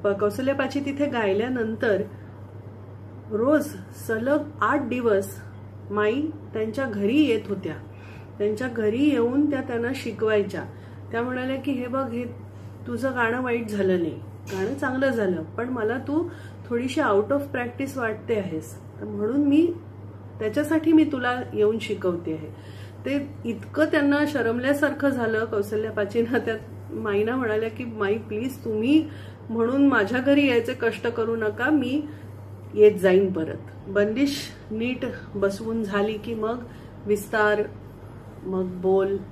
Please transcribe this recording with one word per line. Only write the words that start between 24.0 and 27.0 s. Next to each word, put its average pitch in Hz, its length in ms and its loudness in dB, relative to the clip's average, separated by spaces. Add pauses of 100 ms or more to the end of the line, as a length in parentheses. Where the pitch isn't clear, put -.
शरमल्यासारखं 277 840 2
झालं 226 360 0
कौसल्या 214 460 -2
पाचींना. 233 460 0
त्या 226 180 0 (360)
माईना 220 440 0